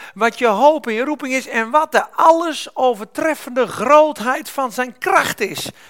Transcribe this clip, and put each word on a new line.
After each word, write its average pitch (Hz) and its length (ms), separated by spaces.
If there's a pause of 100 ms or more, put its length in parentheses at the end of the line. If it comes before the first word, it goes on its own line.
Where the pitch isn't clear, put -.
(140)
wat 220 240
je 247 80
hoop 247 400
en 233 60
je 226 120
roeping 285 280
is 262 160
en 226 220
wat 311 220
de - 180
alles 330 680
overtreffende 254 880
grootheid 269 840
van 254 220
zijn 254 260
kracht 339 420
is - 300 (200)